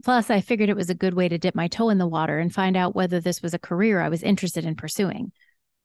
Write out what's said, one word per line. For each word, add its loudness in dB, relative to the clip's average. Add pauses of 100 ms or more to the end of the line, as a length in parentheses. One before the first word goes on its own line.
Plus, 2
I 2
figured 0
it 2
was -4
a 0
good 0
way 2
to -2
dip 0
my -2
toe 0
in 4
the 2
water 0
and 0
find 2
out 0
whether 0
this -4
was -4
a -6
career 2
I 0
was -2
interested 0
in -2
pursuing. -4 (520)